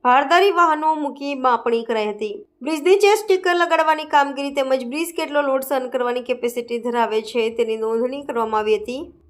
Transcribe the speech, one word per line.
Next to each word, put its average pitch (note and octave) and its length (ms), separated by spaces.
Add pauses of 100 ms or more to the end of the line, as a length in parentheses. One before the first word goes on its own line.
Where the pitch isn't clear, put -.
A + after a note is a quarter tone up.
ભારદારી C#4+ 460
વાહનો D#4+ 440
મૂકી C#4 400
માપણી A#3+ 500
કરાઈ A3 220
હતી. G#3 400 (160)
બ્રિજની D#4+ 360
ચેસ G#4 200
સ્ટીકર F#4 360
લગાડવાની D#4+ 500
કામગીરી C#4 460
તેમજ C4 360
બ્રિજ D#4+ 300
કેટલો D4 260
લોડ C4+ 180
સહન C4 280
કરવાની B3 340
કેપેસિટી A#3+ 560
ધરાવે A3+ 440
છે A3 280
તેની A3 260
નોંધણી A3+ 460
કરવામાં A3+ 380
આવી G#3+ 180
હતી B3+ 340 (180)